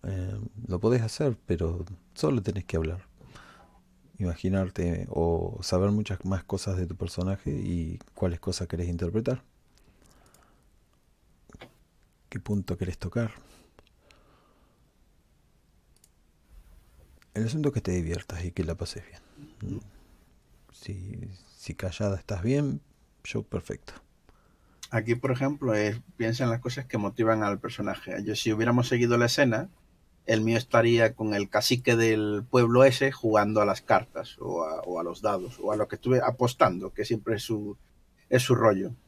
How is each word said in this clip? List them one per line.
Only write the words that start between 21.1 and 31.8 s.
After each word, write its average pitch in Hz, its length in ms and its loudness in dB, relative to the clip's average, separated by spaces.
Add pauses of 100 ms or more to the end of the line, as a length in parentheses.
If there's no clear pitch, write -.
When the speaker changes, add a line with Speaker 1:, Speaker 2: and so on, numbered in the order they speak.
Speaker 1:
si - 180 -12
callada 98 440 -4
estás 87 240 -8
bien, 139 380 0 (440)
yo - 180 -6
perfecto. - 520 -10 (960)
Speaker 2:
Aquí, 117 240 0
por 127 180 -2
ejemplo, 135 420 -2
es, 107 240 2 (180)
piensa 120 280 0
en 120 60 2
las 117 100 -2
cosas 127 240 -6
que 120 140 -4
motivan 107 440 2
al 101 160 0
personaje. 98 680 -6
Yo, 107 120 -2
si - 160 0
hubiéramos 120 360 2
seguido 120 280 2
la 120 100 4
escena, 120 440 2 (560)
el 110 160 2
mío 113 160 2
estaría 117 560 4
con 107 200 -2
el 101 140 -2
cacique 120 480 2